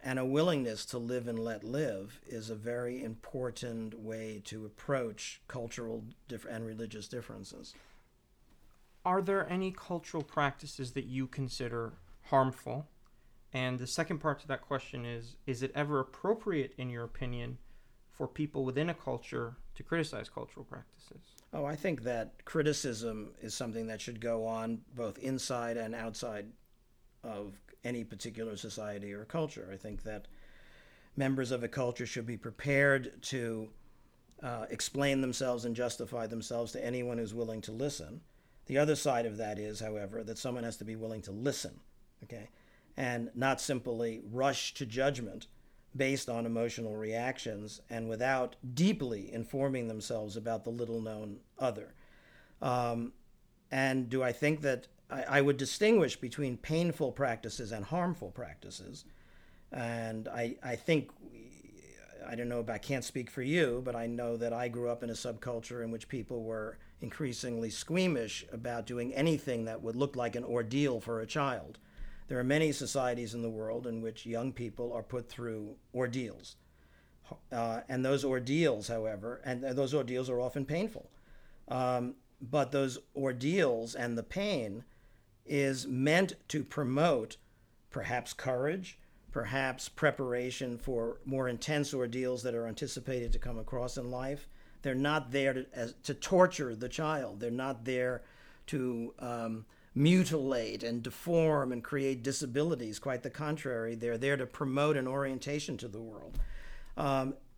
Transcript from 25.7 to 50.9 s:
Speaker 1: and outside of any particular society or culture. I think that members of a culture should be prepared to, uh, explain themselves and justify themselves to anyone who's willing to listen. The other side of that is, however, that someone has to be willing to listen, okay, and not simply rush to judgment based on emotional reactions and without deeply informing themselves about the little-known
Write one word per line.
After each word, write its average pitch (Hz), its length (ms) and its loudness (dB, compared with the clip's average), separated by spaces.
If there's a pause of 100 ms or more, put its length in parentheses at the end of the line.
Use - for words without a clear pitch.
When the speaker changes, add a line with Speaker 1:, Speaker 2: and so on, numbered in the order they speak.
Speaker 1:
and 113 180 -2
outside 110 520 -6 (760)
of 104 300 -6 (280)
any 120 220 -4
particular 113 520 -8
society 101 560 -6
or 104 120 -10
culture. 156 480 -4
I 95 40 -10
think 104 280 -8
that 107 240 -8 (880)
members 131 340 2
of 120 140 0
a 117 40 0
culture 123 380 0
should 117 200 -4
be 117 100 -4
prepared 139 840 4
to, 113 460 -2 (720)
uh, 117 280 -4
explain 139 500 2
themselves 123 440 0
and 117 100 0
justify 117 520 -2
themselves 117 460 -4
to 123 120 -6
anyone 123 340 -2
who's 110 160 -2
willing 113 280 -2
to 110 100 -8
listen. 127 480 -4 (460)
The 131 120 2
other 151 160 6
side 123 320 2
of 107 120 -4
that 107 200 -2
is, 107 220 -6
however, 107 420 -4
that 107 160 -8
someone 123 260 -2
has 117 120 -4
to 104 80 -8
be 110 120 -6
willing 110 260 -6
to 98 100 -8
listen, 113 480 -2 (420)
okay, 113 280 -12 (460)
and 120 380 -2
not 131 260 4
simply 117 680 -2
rush 131 440 2
to 139 120 -4
judgment 120 640 0 (480)
based 135 320 2
on 117 160 0
emotional 113 520 0
reactions 110 920 -4
and 113 200 -4
without 123 480 2 (180)
deeply 139 580 2
informing 131 540 0
themselves 107 500 -4
about 113 280 -2
the 120 60 -4
little-known 110 680 -4 (180)